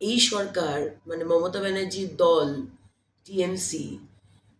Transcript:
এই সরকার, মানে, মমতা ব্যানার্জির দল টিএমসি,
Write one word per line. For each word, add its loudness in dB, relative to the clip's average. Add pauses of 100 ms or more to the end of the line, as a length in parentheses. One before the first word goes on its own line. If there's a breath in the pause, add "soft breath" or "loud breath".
এই 0
সরকার, -2
মানে, -6
মমতা 2
ব্যানার্জির -4
দল 4 (580)
টিএমসি, -4 (600)